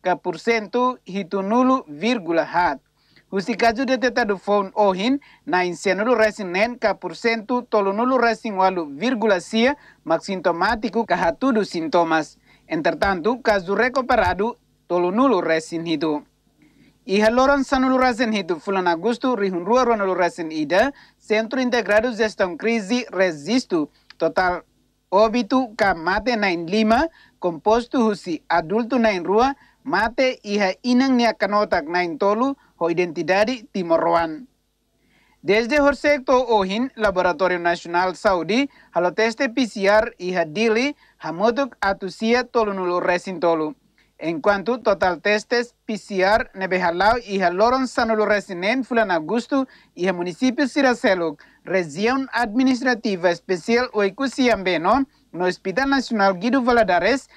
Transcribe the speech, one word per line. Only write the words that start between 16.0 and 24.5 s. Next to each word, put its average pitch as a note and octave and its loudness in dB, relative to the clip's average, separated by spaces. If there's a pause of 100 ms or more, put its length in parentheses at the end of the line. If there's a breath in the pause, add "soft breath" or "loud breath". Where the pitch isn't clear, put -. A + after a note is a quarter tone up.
Iha G#3 4
loran C4+ 4
sanulu C4 2
resin A#3+ 2
hitu, F3+ -2
fulan F#3+ -2
Agustu, A3 0
rihun F#3+ -2
rua B3 4
rua A#3+ 2
nulu G3 0
resin E3+ -2
ida, E3+ 0 (240 soft breath)
Centro A3 -2
Integrado A#3 0
Gestão G3+ -2
Crise A3+ -2
Resisto, F3 -2 (300 soft breath)
total F3 0 (480)